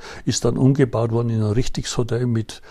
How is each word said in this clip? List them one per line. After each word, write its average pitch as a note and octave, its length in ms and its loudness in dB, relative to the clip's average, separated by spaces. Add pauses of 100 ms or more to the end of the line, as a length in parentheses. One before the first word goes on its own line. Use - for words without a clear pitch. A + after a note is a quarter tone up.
(260)
ist - 200 -2
dann A#2 120 2
umgebaut B2+ 540 2
worden A#2 180 0
in A2+ 140 0
ein G#2 80 0
richtiges - 440 0
Hotel A#2 300 0
mit A2+ 460 -4